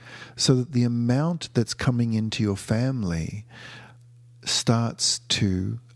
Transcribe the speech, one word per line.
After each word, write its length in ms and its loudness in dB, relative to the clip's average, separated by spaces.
so 200 4
that 160 0
the 120 4
amount 680 0
that's 200 2
coming 400 2
into 280 0
your 140 2
family 920 -2
starts 760 0
to 600 -2